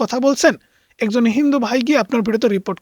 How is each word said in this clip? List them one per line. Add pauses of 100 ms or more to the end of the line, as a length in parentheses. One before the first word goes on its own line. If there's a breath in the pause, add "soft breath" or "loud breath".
কথা
বলছেন, (460)
একজন (140)
হিন্দু
ভাই
গিয়ে
আপনার
ভিডিওতে (100)
রিপোর্ট